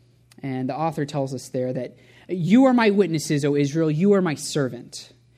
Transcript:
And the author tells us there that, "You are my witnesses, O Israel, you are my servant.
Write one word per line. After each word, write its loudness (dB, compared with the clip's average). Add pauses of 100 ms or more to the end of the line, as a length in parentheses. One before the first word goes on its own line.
(420)
And -6
the -6
author -4
tells -6
us -12
there -4
that, -8 (320)
"You 4
are 4
my 4
witnesses, 0
O 2
Israel, 0
you 2
are 4
my -2
servant. -6 (260)